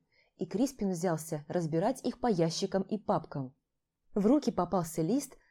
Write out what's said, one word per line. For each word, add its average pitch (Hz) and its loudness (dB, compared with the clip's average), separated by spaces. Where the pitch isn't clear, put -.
и 185 -6
Криспин 240 -2
взялся 160 -2
разбирать 175 0
их - -4
по - -2
ящикам 190 2
и - -4
папкам. 151 -4
В 196 2
руки 277 4
попался 175 -2
лист 214 0